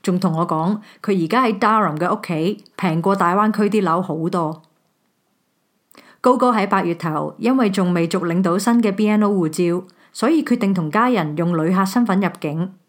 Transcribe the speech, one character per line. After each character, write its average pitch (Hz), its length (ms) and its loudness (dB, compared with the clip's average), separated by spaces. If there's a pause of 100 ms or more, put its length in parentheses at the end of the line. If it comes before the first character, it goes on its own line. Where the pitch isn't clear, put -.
仲 180 180 -2
同 170 160 0
我 165 120 0
講 170 320 -2 (240)
佢 196 200 0
而 165 40 -2
家 226 160 0
喺 220 160 -2
Durham 214 380 2
嘅 175 140 -2
屋 220 140 -2
企 170 380 -4 (120)
平 165 240 -2
過 196 160 0
大 185 200 2
灣 214 200 2
區 208 140 0
啲 208 140 0
樓 170 180 0
好 165 260 -4
多。 160 360 -4 (1600)
高 254 160 4
高 254 160 2
喺 214 160 0
八 196 160 0
月 170 120 -2
頭， 156 420 -4
因 247 200 0
為 240 120 2
仲 185 240 0
未 170 140 2
續 - 180 -2
領 170 160 0
到 180 160 2
新 233 240 2
嘅 214 100 2
B 214 160 0
N 214 160 2
O 208 60 2
護 185 180 0
照， 175 380 -2 (260)
所 - 160 -2
以 311 160 2
決 240 140 0
定 202 160 0
同 165 160 -2
家 220 200 2
人 156 280 0
用 170 180 0
旅 160 200 0
客 190 100 2
身 240 180 0
份 196 160 2
入 196 80 0 (140)
境。 165 320 -6 (160)